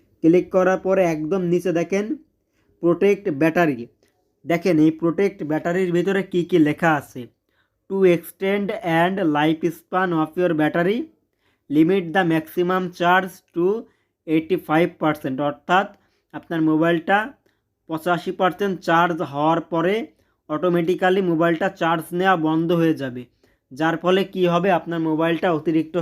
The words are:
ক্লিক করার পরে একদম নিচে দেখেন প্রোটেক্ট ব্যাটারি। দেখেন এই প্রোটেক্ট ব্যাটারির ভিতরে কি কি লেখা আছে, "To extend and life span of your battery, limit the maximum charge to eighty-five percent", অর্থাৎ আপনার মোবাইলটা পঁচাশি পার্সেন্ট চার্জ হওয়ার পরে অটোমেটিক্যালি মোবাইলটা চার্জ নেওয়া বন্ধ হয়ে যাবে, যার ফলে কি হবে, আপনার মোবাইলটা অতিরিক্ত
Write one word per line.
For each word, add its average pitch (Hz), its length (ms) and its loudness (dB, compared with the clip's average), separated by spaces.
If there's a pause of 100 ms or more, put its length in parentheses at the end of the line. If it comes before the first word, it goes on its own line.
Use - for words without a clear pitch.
(200)
ক্লিক 175 300 4
করার 185 280 2
পরে 185 260 0
একদম 165 380 -2
নিচে 175 300 0
দেখেন 170 320 -2 (760)
প্রোটেক্ট 196 500 2
ব্যাটারি। 151 560 0 (600)
দেখেন 170 320 0
এই 156 120 6
প্রোটেক্ট 170 540 -2
ব্যাটারির 170 480 -4
ভিতরে 185 300 0
কি 185 220 -4
কি 175 140 0
লেখা 151 360 2
আছে, 131 280 -8 (680)
"To 196 60 -4 (180)
extend 196 520 -4 (340)
and 185 140 2 (220)
life 156 260 0 (160)
span 185 320 -2 (120)
of 156 80 -4 (100)
your 180 200 2
battery, 170 380 0 (720)
limit 165 340 2 (100)
the 190 80 2 (100)
maximum 180 500 -2 (160)
charge 185 360 2 (200)
to 170 120 0 (600)
eighty-five 160 640 0 (120)
percent", 151 380 -2
অর্থাৎ 147 460 0 (460)
আপনার 160 300 -6
মোবাইলটা 165 560 2 (680)
পঁচাশি 170 440 -4
পার্সেন্ট 185 480 -2
চার্জ 170 420 2
হওয়ার 151 380 0
পরে 170 340 -2 (540)
অটোমেটিক্যালি 175 760 0
মোবাইলটা 170 460 0
চার্জ 165 440 -2
নেওয়া 185 240 2
বন্ধ 160 360 0
হয়ে 165 220 2
যাবে, 127 280 -10 (500)
যার 160 240 -2
ফলে 185 280 0
কি 190 220 -4
হবে, 175 240 2
আপনার 170 300 -2
মোবাইলটা 160 520 0
অতিরিক্ত 160 500 -2